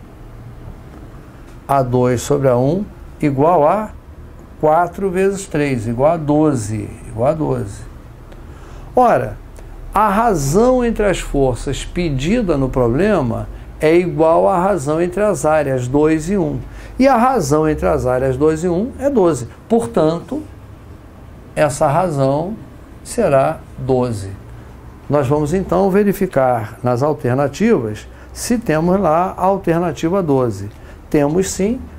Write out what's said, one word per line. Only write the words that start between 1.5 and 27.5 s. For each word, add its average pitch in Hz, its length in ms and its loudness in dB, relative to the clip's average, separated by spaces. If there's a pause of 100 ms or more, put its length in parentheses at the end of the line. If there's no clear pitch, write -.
A 139 160 2
dois 123 400 2
sobre 139 260 0
A 123 80 4
um 151 280 0 (360)
igual 147 460 2
a 208 240 0 (720)
quatro 170 500 2
vezes 190 360 0
três, 135 420 -2
igual 127 240 2
a 175 40 0
doze, 139 720 0 (200)
igual 123 220 0
a 165 40 0
doze. 131 460 -4 (1120)
Ora, 151 420 4 (560)
a 208 160 4
razão 214 760 2
entre 226 220 0
as 185 120 2
forças 135 680 -2
pedida 170 720 0
no 135 120 0
problema 127 800 2 (320)
é 156 160 4
igual 170 520 4
à 190 100 2
razão 165 420 0
entre 180 220 -2
as 180 220 0
áreas 135 440 2
dois 151 420 2
e 208 60 0
um. 147 240 -2 (380)
E 262 100 6
a 262 80 6
razão 160 520 2
entre 151 180 0
as 143 200 0
áreas 127 300 2
dois 156 280 2
e 185 40 0
um 190 300 -2
é 277 120 0
doze. 170 380 2 (200)
Portanto, 175 760 0 (1120)
essa 151 320 2
razão 151 680 0 (500)
será 147 540 2 (200)
doze. 123 520 -2 (800)
Nós 139 180 2
vamos, 147 260 0
então, 190 380 0
verificar 175 920 0
nas 123 200 0
alternativas 139 1040 0 (260)